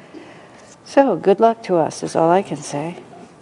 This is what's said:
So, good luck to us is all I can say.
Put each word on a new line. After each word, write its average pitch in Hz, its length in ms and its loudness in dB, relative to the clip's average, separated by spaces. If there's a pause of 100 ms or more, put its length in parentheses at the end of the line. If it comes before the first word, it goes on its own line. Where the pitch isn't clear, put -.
(840)
So, 269 320 2
good 190 240 2
luck 226 240 2
to 180 120 0
us - 260 -2
is 156 120 -6
all 165 160 2
I 190 120 2
can 160 160 -8
say. 151 440 -10 (400)